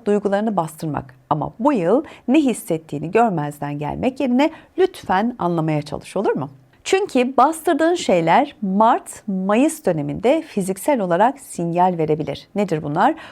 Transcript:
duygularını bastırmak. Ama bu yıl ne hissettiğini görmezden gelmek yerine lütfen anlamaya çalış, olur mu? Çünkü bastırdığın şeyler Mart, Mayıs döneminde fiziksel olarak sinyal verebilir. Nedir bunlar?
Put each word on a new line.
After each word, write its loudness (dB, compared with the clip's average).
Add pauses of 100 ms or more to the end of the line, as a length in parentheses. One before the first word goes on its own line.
duygularını 0
bastırmak. -6 (160)
Ama -2
bu 2
yıl 2 (240)
ne 4
hissettiğini -2
görmezden 0
gelmek -4
yerine 2 (280)
lütfen 0
anlamaya 0
çalış, -10
olur -2
mu? -6 (340)
Çünkü 0
bastırdığın 2
şeyler 2
Mart, 0
Mayıs 0
döneminde 0
fiziksel -2
olarak 2
sinyal 0
verebilir. -2
Nedir -2
bunlar? 0 (180)